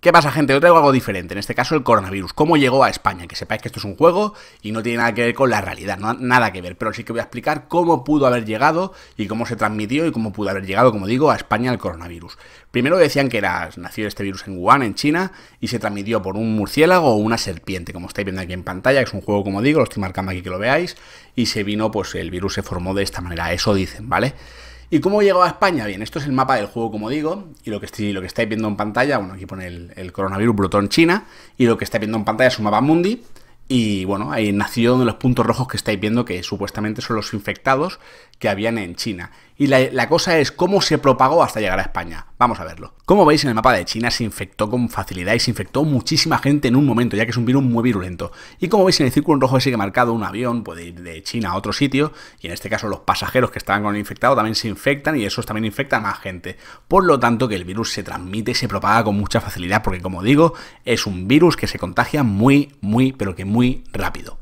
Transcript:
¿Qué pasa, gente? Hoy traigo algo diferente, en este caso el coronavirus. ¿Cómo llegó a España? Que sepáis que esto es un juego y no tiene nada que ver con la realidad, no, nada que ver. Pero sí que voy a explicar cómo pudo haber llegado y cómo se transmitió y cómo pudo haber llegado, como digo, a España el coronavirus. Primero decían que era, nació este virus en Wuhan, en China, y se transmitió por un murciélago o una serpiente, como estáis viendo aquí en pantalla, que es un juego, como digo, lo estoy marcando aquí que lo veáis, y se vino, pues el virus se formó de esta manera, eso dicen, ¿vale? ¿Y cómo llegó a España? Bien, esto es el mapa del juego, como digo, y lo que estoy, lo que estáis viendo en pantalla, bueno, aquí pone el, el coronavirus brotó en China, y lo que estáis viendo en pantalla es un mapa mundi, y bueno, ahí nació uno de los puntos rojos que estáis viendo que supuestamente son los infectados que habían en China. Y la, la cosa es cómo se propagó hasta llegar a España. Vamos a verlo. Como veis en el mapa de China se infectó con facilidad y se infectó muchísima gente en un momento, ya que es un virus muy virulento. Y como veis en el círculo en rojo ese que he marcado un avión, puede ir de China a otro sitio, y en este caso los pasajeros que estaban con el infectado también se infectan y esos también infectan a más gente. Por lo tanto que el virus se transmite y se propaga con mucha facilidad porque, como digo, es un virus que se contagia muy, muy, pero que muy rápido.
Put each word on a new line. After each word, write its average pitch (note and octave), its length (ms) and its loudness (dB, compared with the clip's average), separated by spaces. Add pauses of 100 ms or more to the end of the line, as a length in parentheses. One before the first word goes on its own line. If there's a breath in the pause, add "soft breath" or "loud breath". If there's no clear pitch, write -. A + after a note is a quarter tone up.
¿Qué E3+ 140 6
pasa, D3+ 160 8
gente? C#3 240 2
Hoy C#3 60 6
traigo E3+ 180 10
algo C#3+ 140 6
diferente, G2 420 -2
en F#2+ 40 -4
este A2 160 -6
caso B2+ 200 0
el D3 80 2
coronavirus. G2 500 2
¿Cómo D#3 240 4
llegó C3+ 280 4
a A2 40 4
España? F#2 380 -2
Que - 100 -14
sepáis - 240 -6
que - 80 -10
esto A#2 120 -12
es - 40 -12
un G2+ 120 -8
juego F#3 360 4 (300 loud breath)
y G#2 100 -8
no A2 100 -4
tiene A#2 140 -2
nada A#2 160 0
que A2 80 -4
ver A#2+ 140 2
con C3 160 2
la G#2 100 0
realidad, F#2 380 -8
no, G#2+ 160 -4
nada B2 400 2
que F#2 80 -10
ver. F2 160 -10
Pero A2 160 -4
sí A2+ 100 -12
que - 80 -10
voy A#2 80 -4
a - 40 -4
explicar D3 440 -6
cómo E3+ 340 2
pudo C#3 240 2
haber A#2+ 200 2
llegado D#3 480 0 (240 loud breath)
y G#2 80 -4
cómo A2 180 -4
se A2+ 120 -6
transmitió G#2+ 500 -2
y D#3 40 0
cómo A2 220 -4
pudo G2+ 160 -4
haber F#2+ 160 -4
llegado, G#2 260 2
como G2+ 160 -6
digo, C3 240 2
a A2 60 2
España A#2+ 340 -2
el A#2+ 60 -2
coronavirus. E2+ 640 -10 (320 loud breath)
Primero C3+ 260 2
decían C#3+ 320 4
que A#2+ 80 -2
era, F#2 400 -2
nació G2+ 320 -8
este G2+ 140 -8
virus G2 240 -8
en G2 100 -10
Wuhan, A2+ 260 4
en A2 120 -2
China, E3+ 380 -2 (280 loud breath)
y A2+ 80 -4
se A#2+ 100 -4
transmitió G#2 440 -2
por F#2+ 120 -6
un A2 220 0
murciélago D#3 520 4
o A2 80 4
una A2 200 0
serpiente, F2+ 560 -8
como F2 160 -10
estáis - 160 -6
viendo F#2+ 160 -6
aquí F2+ 140 -8
en F#2 100 -10
pantalla, A2+ 360 0
que A#2 80 -2
es - 40 -12
un G2 80 -6
juego, G2+ 240 0
como G2 160 -2
digo, D3 200 2
lo B2 40 4
estoy - 160 -6
marcando F#2+ 320 -4
aquí F2+ 80 -6
que F2 80 -10
lo F2+ 100 -6
veáis, C#3 380 0 (400 loud breath)
y B2 80 2
se A2 180 -4
vino, G#2+ 280 -2
pues G#2 240 -4
el F2 160 -6
virus F2+ 240 -4
se G2 80 -4
formó F#2 320 -6
de G2 80 -2
esta - 180 -6
manera, E2+ 320 -6
eso G2+ 220 0
dicen, G2 340 -4
¿vale? G2+ 240 0 (600 loud breath)
¿Y D#3+ 60 4
cómo G3 240 2
llegó F#3 220 6
a - 20 2
España? E3 400 0
Bien, G2+ 160 -6
esto A#2 160 -8
es C#3 60 -6
el C#3+ 80 -4
mapa C3 240 2
del G#2 100 -2
juego, A2+ 240 -4
como G#2+ 200 -6
digo, D#3+ 400 -4 (120)
y - 80 -10
lo G#2 80 -6
que G2+ 80 -10
estoy, G#2 260 -4
lo G2 80 -4
que F#2 60 -10
estáis A2+ 220 -2
viendo A2 180 -2
en G#2 80 -2
pantalla, A2+ 440 0
bueno, F#2+ 160 -8
aquí F#2+ 120 -14
pone F#2 220 -12
el, F2 260 -16
el F#2 160 -12
coronavirus G2 460 -2
brotó G2 240 0
en G2+ 80 -2
China, E3+ 380 2 (300 loud breath)
y B2+ 100 4
lo A2+ 120 4
que G2+ 60 -6
estáis A2 160 -4
viendo G#2+ 180 -4
en G#2 60 -4
pantalla A2+ 240 2
es - 100 0
un G#2+ 60 -4
mapa G#2 160 2
mundi, E3+ 420 2 (460 soft breath)
y G#2+ 360 0
bueno, G2 280 -4
ahí A2 180 0
nació A2+ 440 2
uno B2+ 100 4
de - 20 4
los G#2+ 80 0
puntos B2 320 0
rojos B2+ 220 0
que - 80 -8
estáis G#2 240 -2
viendo A2+ 240 0
que F2+ 180 -6
supuestamente G#2 600 -6
son - 120 -6
los G#2+ 200 -6
infectados C3 640 -2 (400 loud breath)
que A2+ 80 0
habían G#2+ 300 -2
en F2 180 -8
China. F2+ 340 -8 (280 soft breath)
Y C#3 80 2
la, C3 120 6 (140)
la A#2+ 160 -2
cosa E3 300 2
es C#3 120 2
cómo F#3 300 2
se - 160 0
propagó C3+ 460 4
hasta A#2+ 180 0
llegar F#2+ 180 0
a F#2+ 40 0
España. E2+ 460 -8 (100)
Vamos A#2+ 200 2
a F2 60 -10
verlo. - 300 -14 (100)
Como F#3+ 220 6
veis D3+ 180 4
en C#3 60 0
el A2 40 0
mapa A2+ 200 4
de F2+ 100 0
China A2+ 260 -2
se - 140 -2
infectó G#2 460 -6
con A#2+ 180 0
facilidad F#2 460 -4
y A#2+ 40 2
se A#2+ 120 0
infectó B2+ 340 -2
muchísima D#3 540 0
gente C#3+ 280 2
en B2 100 4
un C#3+ 100 6
momento, A#2 280 2
ya A2 120 0
que A#2+ 60 -6
es - 40 -2
un A#2+ 80 0
virus C3 180 4
muy A#2 200 2
virulento. F#2 500 -2 (260 loud breath)
Y F3 100 -2
como F#3+ 180 4
veis F3+ 140 4
en D3 60 4
el A#2+ 60 0
círculo - 240 2
en C3 60 2
rojo C3 160 4
ese B2 100 0
que B2+ 60 -2
he - 20 -2
marcado A2+ 380 0
un A2 100 -4
avión, A#2 400 -4
puede F2 220 -14
ir F2 160 -16
de F2+ 200 -14
China G#2+ 280 -4
a F#2 60 -2
otro G2 180 -4
sitio, C#3 400 0 (260 loud breath)
y - 60 -14
en E2+ 80 -10
este F#2 160 -10
caso A2 180 -4
los F#2+ 120 -6
pasajeros A2 500 0
que - 80 -12
estaban G2+ 240 -2
con G#2 120 -2
el G#2 60 -4
infectado B2 340 0
también A2 200 0
se - 120 -4
infectan C#3+ 520 -2
y G#2 80 -2
esos - 180 -4
también A2 220 -4
infectan A2 400 -4
a - 20 -4
más F#2+ 120 -8
gente. F#2 360 -12 (320 loud breath)
Por F#3 160 4
lo D3 160 4
tanto A#2 260 2
que G#2+ 100 -2
el F2 80 -6
virus G2 280 -6
se G2+ 100 -8
transmite F#2+ 500 -6
y - 20 -4
se - 120 -2
propaga G#2 380 2
con G2+ 140 0
mucha G#2 240 0
facilidad F#2+ 400 -2
porque, F#2 180 -2
como F2+ 220 -8
digo, C#3+ 320 4 (320 loud breath)
es A#2 200 0
un F#2 220 -6
virus D#3 300 4
que - 80 -4
se - 120 -6
contagia A#2+ 440 -2
muy, C3+ 580 2
muy, A#2+ 320 2
pero G2 240 -6
que F#2+ 80 -10
muy B2 480 0
rápido. - 500 -8